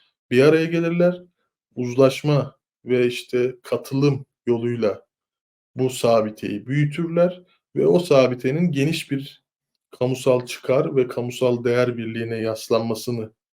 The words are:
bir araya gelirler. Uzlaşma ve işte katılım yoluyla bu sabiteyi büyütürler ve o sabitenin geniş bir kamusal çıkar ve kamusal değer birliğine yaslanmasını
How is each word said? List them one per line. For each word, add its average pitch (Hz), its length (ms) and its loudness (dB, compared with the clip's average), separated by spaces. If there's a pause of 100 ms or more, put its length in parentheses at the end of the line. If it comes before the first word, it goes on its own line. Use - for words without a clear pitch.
(300)
bir 123 120 4
araya 160 220 6
gelirler. 170 580 0 (520)
Uzlaşma 131 840 2 (280)
ve 123 220 2
işte 123 560 -2
katılım 135 640 -2 (200)
yoluyla 117 560 0 (720)
bu 127 160 0
sabiteyi 107 760 0
büyütürler 170 760 0 (340)
ve - 100 2
o 175 140 4
sabitenin 139 720 2
geniş 143 380 -2
bir 139 340 -8 (460)
kamusal 123 560 0
çıkar 147 500 -2
ve 127 120 2
kamusal 123 560 -2
değer 120 320 0
birliğine 113 400 -6
yaslanmasını 113 960 -4 (220)